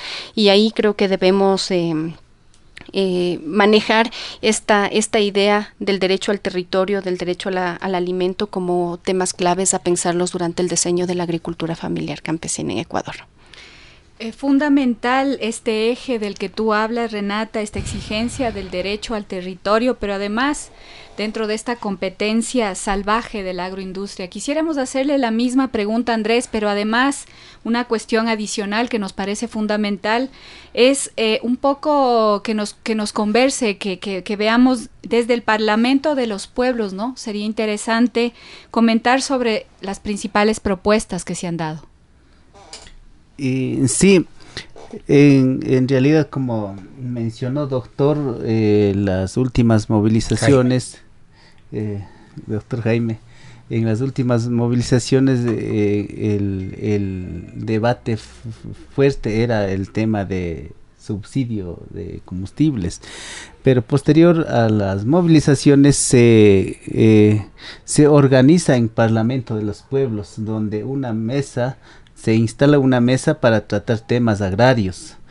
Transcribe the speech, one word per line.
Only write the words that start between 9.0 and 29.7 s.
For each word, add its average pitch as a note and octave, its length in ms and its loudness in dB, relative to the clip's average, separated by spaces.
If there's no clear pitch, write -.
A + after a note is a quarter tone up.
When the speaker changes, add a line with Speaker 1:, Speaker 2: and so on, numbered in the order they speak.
Speaker 1:
temas F#3 320 -2
claves F3+ 400 0
a F#3 60 -2
pensarlos F3 500 -2
durante F3 320 -4
el F3+ 60 0
diseño F3 380 -2
de F3+ 100 -2
la F3 80 -4
agricultura E3 500 -6
familiar D#3+ 480 -8
campesina - 500 -6
en G2 60 -4
Ecuador. - 380 -8
Speaker 2:
Es A3+ 160 -10
fundamental C#4 1080 0
este A3 480 -2
eje B3 280 -4
del G3+ 180 -6
que G3 120 -8
tú A3 240 -2
hablas, A3 400 -2
Renata, G#3 480 -6
esta - 180 -8
exigencia A3+ 720 -6
del F#3+ 200 -10
derecho G3 440 -6
al G#3 120 -6
territorio, G3 720 -2
pero G3+ 160 -6
además G#3+ 560 -4
dentro G#3+ 300 -6
de G#3+ 80 -2
esta A#3+ 220 -6
competencia G#3 960 -4
salvaje G#3 680 -4
de F#3 120 -6
la F3+ 120 -6
agroindustria. F#3+ 640 -10
Quisiéramos D4+ 480 -4
hacerle C4+ 420 0
la A#3+ 120 0
misma B3+ 420 0
pregunta A3+ 400 -2
a - 20 2
Andrés, A3+ 360 0
pero G#3+ 180 -2
además A3 580 0
una A#3 200 -2
cuestión A3+ 440 -2
adicional G#3+ 600 -4
que A#3 100 -4
nos F#3+ 140 -6
parece G#3 360 -6
fundamental G#3+ 800 -2